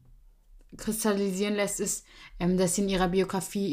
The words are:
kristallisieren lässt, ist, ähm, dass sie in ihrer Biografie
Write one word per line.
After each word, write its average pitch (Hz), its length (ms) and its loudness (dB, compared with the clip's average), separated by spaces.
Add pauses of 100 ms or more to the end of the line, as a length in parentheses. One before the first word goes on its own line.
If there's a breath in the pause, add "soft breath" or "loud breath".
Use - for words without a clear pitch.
(760)
kristallisieren 202 800 0
lässt, 202 240 0
ist, - 260 -4 (320 soft breath)
ähm, 180 180 2
dass 180 200 2
sie 208 60 2
in 202 60 0
ihrer 185 200 2
Biografie 190 640 0